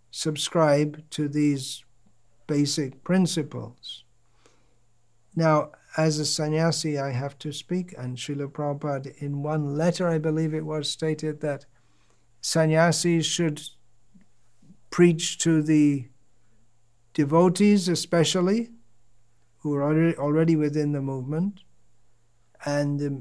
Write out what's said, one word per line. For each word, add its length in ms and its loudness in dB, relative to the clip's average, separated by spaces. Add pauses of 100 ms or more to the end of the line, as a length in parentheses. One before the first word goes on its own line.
(180)
subscribe 960 0
to 160 -4
these 560 -2 (640)
basic 560 -2
principles. 1000 -2 (1300)
Now, 360 2 (240)
as 220 2
a 80 -2
sannyasi, 720 -2
I 140 -4
have 280 -6
to 120 -10
speak, 440 -6
and 220 -8
Srila 340 -8
Prabhupada, 680 -6
in 220 -6
one 340 -2
letter, 300 0
I 100 0
believe 380 -2
it 100 -6
was, 240 -6
stated 520 -4
that 240 -6 (760)
sannyasis 840 2
should 340 -2 (1300)
preach 500 4
to 220 2
the 460 2 (1080)
devotees 720 4
especially, 840 0 (880)
who 160 -4
are 80 0
already, 340 2
already 380 2
within 380 0
the 80 -2
movement, 600 -4 (1040)
and 340 -2
the, 100 -2 (120)